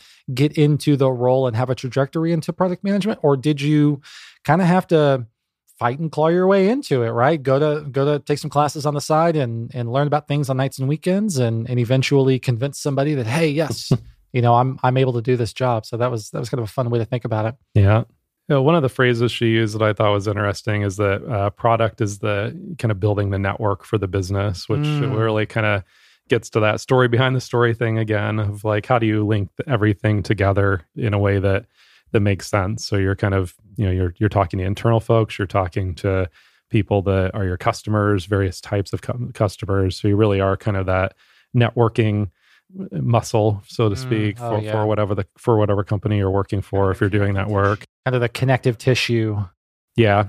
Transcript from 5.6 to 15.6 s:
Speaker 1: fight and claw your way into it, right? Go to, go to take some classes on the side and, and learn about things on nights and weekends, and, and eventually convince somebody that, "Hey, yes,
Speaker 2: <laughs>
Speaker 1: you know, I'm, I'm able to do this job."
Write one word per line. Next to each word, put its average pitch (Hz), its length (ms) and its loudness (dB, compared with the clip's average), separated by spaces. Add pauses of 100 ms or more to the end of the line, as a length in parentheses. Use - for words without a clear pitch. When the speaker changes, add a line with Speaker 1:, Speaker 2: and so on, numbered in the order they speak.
Speaker 1:
fight 120 200 -2
and 160 120 -6
claw 156 180 0
your 180 180 2
way 196 240 4
into 185 320 -2
it, 113 80 -2
right? 131 320 2
Go 135 160 2
to, 151 320 0
go 135 160 0
to 147 180 0
take 147 140 -2
some 156 100 -8
classes 147 380 0
on 147 80 -2
the 143 80 -4
side 160 340 2
and, 117 380 -4
and 117 180 -6
learn 143 140 2
about 147 220 -2
things 143 200 -2
on 131 80 -2
nights 135 220 -2
and 135 100 -2
weekends, 180 480 -2
and, 113 320 -2
and 123 100 -2
eventually 131 600 2
convince 127 420 -4
somebody 139 360 -2
that, 120 100 -4
"Hey, 156 240 0
yes, 139 420 -2 (200)
Speaker 2:
<laughs> - 200 -20
Speaker 1:
you 127 80 0
know, 120 140 6
I'm, 131 280 2
I'm 127 140 2
able 131 160 2
to 120 80 -4
do 123 160 0
this 117 160 -2
job." 120 320 -2